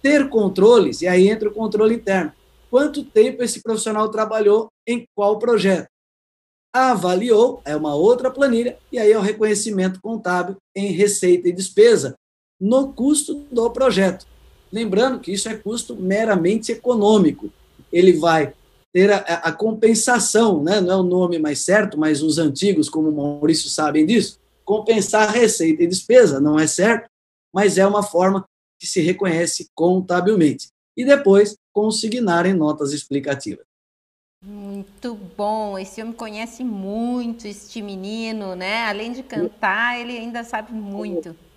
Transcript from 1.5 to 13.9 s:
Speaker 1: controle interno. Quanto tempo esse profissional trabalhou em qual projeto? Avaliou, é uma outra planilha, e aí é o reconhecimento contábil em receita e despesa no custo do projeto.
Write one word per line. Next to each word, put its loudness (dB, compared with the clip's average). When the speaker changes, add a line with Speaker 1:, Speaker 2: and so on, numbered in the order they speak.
Speaker 1:
controle 0
interno. -2
Quanto 0
tempo 2
esse -6
profissional -4
trabalhou 0
em -6
qual 0
projeto? 0
Avaliou, 2
é -6
uma -4
outra 2
planilha, 0
e -6
aí 4
é 6
o 0
reconhecimento -2
contábil -4
em -4
receita 2
e -2
despesa 4
no 0
custo -2
do 0
projeto. 0